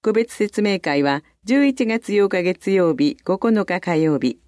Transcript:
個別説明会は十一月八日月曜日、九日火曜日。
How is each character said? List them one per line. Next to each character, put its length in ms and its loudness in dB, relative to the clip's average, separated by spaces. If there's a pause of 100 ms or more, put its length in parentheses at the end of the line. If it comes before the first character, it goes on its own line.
個 120 0
別 200 0
説 280 -2
明 180 0
会 240 0
は 220 -2 (180)
十 220 2
一 200 0
月 320 -2
八 120 4
日 120 -2
月 300 -2
曜 240 2
日、 220 0
九 340 -2
日 300 0
火 160 -2
曜 200 2
日。 300 -4